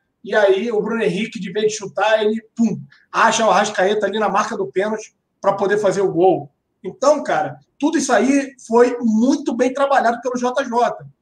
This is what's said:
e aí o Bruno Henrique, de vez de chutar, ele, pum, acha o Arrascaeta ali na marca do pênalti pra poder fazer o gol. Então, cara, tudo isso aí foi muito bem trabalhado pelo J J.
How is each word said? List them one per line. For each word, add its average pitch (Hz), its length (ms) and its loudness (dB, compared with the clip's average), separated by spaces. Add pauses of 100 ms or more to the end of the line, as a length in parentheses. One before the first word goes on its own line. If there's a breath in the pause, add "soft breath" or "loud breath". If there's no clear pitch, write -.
(220)
e 202 120 -6
aí 202 380 2
o 208 100 -2
Bruno 226 200 -4
Henrique, 202 360 -4
de 180 140 -10
vez 214 200 0
de - 60 -8
chutar, 214 440 0
ele, 220 200 0 (140)
pum, 190 240 0 (320 soft breath)
acha 214 340 2
o 202 40 4
Arrascaeta 202 560 2
ali 202 120 -4
na 208 100 0
marca 214 280 -2
do 190 100 -4
pênalti 214 480 -4 (260)
pra 196 120 2
poder 196 260 0
fazer 190 220 0
o 180 120 0
gol. 165 380 2 (320)
Então, 269 400 0
cara, 151 360 -4 (200)
tudo 320 180 0
isso 262 160 -2
aí 269 400 2 (140)
foi 240 340 4
muito 233 540 0
bem 254 180 0
trabalhado 247 480 0
pelo 247 160 -4
J 254 280 -2
J. 233 420 -2 (160)